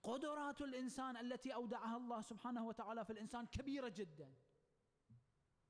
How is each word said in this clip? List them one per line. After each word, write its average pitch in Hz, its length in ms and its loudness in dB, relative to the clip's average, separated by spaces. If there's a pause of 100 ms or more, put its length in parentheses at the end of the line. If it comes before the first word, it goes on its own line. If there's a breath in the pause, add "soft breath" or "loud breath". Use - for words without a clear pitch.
قدرات 285 600 0
الإنسان 262 540 0
التي 247 380 0
أودعها 226 420 2
الله 240 240 0
سبحانه 233 460 0
وتعالى 220 380 0
في 214 80 -2
الإنسان 226 340 -2
كبيرة 269 420 2
جدًا. 156 460 -4 (1400)